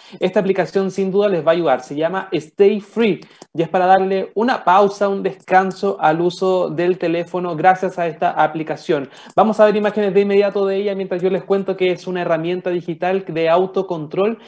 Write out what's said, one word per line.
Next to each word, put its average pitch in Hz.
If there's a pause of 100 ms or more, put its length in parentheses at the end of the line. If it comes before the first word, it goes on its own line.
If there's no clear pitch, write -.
(200)
Esta 196
aplicación 190
sin 190
duda 202
les 160
va 165
a -
ayudar. 147
Se -
llama 170
Stay 196
Free 208 (340)
y 160
es 160
para 180
darle 190
una 233
pausa, 202
un 196
descanso 190
al 160
uso 180
del 175
teléfono 175
gracias 185
a 170
esta 165
aplicación. 156 (260)
Vamos 208
a 214
ver 208
imágenes 208
de 202
inmediato 202
de 196
ella 202
mientras 185
yo 190
les 180
cuento 196
que 185
es 175
una 185
herramienta 175
digital 180
de 165
autocontrol 185